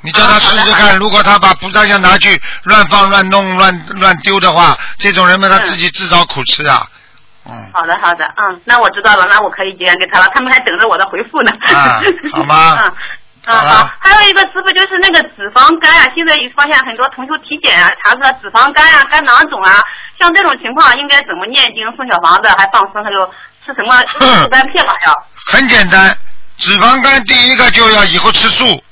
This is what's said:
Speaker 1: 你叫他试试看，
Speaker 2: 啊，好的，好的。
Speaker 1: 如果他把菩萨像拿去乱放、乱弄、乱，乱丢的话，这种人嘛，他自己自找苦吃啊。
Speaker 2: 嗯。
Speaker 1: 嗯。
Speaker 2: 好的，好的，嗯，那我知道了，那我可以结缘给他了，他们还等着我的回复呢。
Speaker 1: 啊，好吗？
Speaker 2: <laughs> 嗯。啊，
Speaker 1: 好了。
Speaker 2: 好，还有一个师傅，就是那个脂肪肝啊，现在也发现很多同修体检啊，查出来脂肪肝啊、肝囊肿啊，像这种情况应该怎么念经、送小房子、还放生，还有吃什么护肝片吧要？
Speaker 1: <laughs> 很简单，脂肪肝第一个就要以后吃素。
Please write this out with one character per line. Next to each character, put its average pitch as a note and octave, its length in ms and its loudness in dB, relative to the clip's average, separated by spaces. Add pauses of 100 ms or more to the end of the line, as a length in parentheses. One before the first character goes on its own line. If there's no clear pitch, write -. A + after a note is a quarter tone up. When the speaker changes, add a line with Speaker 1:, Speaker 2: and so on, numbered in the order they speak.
Speaker 1:
你 D#3+ 100 -12
叫 G#3+ 140 0
他 G#3 120 4
试 G#3 200 2
试 G#3+ 140 0
看， - 0 -
Speaker 2:
啊， - 20 0
好 G3+ 80 2
的， G#3 60 4
好 G3+ 40 4
的。 F#3+ 60 2
Speaker 1:
如 G#3 100 -2
果 G#3 140 0
他 G3+ 160 2
把 F#3 160 2
菩 F#3 180 -10
萨 G#3+ 140 2
像 G3+ 120 0
拿 F#3+ 200 2
去 G3 200 0 (260)
乱 G3+ 240 4
放、 G3 200 2
乱 G3 220 0
弄、 F#3+ 260 -2
乱， F#3 300 0 (100)
乱 F#3 220 2
丢 G3 200 -2
的 F#3 140 0
话， E3 240 2 (220)
这 G3+ 140 0
种 F3+ 140 0
人 F#3 140 2
嘛， G3 80 0
他 F#3+ 120 4
自 E3+ 160 -4
己 F3 140 -4
自 F#3+ 180 -8
找 F3 180 2
苦 B2+ 180 -8
吃 - 220 -2
啊。 C3 200 0 (600)
Speaker 2:
嗯。 A#2 80 -18
Speaker 1:
嗯。 G#2+ 180 -18
Speaker 2:
好 E3+ 140 -4
的， E3+ 160 -2
好 F3 120 0
的， D#3+ 120 -6
嗯， F#3+ 400 -6
那 A#3+ 120 2
我 A3 120 2
知 G3+ 100 -10
道 G#3 160 2
了， F#3 140 2
那 G#3 120 2
我 G3 60 -4
可 F#3+ 160 -8
以 F#3+ 140 -10
结 - 60 -10
缘 F3+ 140 0
给 F#3+ 140 -2
他 F#3+ 60 0
了， F#3 160 4
他 C4+ 80 0
们 B3+ 100 -2
还 C4 80 2
等 A3 180 -4
着 A3 80 0
我 F3+ 120 0
的 G3 80 0
回 G3 240 -8
复 D#4 120 -4
呢。 - 100 0 (220)
Speaker 1:
啊， B2+ 280 0 (320)
好 C#3 100 -4
吗？ D#3+ 360 4
Speaker 2:
<laughs> - 40 2
嗯。 F3+ 80 -2 (540)
啊， A#3 120 0
Speaker 1:
好 D#4 60 0
了。 D4 100 0
Speaker 2:
好， - 160 2 (100)
还 G#4 220 4
有 G4+ 60 2
一 G4 60 0
个 G4 80 2
师 F#4+ 60 -2 (140)
傅， F#4+ 100 -4
就 F#4 160 0
是 F#4+ 120 -4
那 G4 100 0
个 E4 120 0 (140)
脂 G#3 180 -10
肪 D4 240 4
肝 E4 120 0 (100)
啊， C4 140 4
现 E4 120 -4
在 D#4 100 0
也 B3 180 -6
发 C#4+ 120 0
现 D4 140 0
很 B3+ 160 -8
多 B3+ 140 -2
同 C4 160 -14
修 D#4+ 120 -8
体 D4+ 240 -12
检 G#3+ 200 0
啊， F3+ 80 4 (120)
查 G#3 100 2
出 B3+ 80 -2
来 C4+ 100 2 (120)
脂 G3+ 80 -14
肪 B3+ 220 2
肝 D4+ 220 2
啊、 C#4+ 160 4
肝 D4+ 140 0
囊 C4 240 4
肿 A#3 140 -8
啊， F#3+ 180 4 (380)
像 F4 160 2
这 F#4+ 80 2
种 D4+ 200 0
情 A#3 120 -10
况 C#4 240 2
应 C#4+ 100 -10
该 C#4 140 0
怎 G#3 120 -10
么 F3+ 120 -10
念 C4 180 -2 (100)
经、 A3+ 100 -10 (120)
送 C4 140 -10
小 G#3 100 0
房 A#3 220 2
子、 A3 60 0 (100)
还 G3 140 2
放 A3+ 80 2 (120)
生， G#3 120 -8
还 G#3 60 -8
有 F#3+ 160 -2 (380)
吃 C#4+ 100 -14
什 A#3 100 -6
么 B3 120 2 (220)
护 A#3+ 300 2
肝 C4 240 2
片 D#4 140 -2
吧 G3+ 80 -2 (120)
要？ D3+ 80 4 (140)
Speaker 1:
<laughs> - 240 -16
很 C4 160 2
简 G#3+ 200 2
单， F#3+ 260 4 (440)
脂 G3 200 -2
肪 B3 240 2
肝 C4+ 220 0
第 B3 240 0
一 C4 80 2
个 A#3+ 140 2
就 A3+ 200 2
要 G#3 140 2
以 F3+ 140 -2
后 G#3 140 0
吃 A3+ 180 0
素。 G#3 420 -2